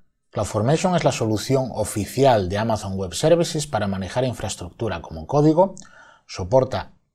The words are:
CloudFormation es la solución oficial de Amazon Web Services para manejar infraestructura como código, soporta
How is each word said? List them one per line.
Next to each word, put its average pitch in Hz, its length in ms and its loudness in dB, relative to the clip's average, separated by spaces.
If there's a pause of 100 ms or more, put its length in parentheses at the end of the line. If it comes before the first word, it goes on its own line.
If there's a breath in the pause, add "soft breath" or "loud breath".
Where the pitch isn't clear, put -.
(320)
CloudFormation 151 640 0
es 151 80 0
la 139 80 4
solución 123 600 -2
oficial 107 760 2
de 101 100 -4
Amazon 104 400 -4
Web 95 160 -6
Services 160 540 2
para 104 180 2
manejar 98 380 -2
infraestructura 101 800 -6
como - 260 -14
código, 156 480 4 (500 loud breath)
soporta - 680 0 (200)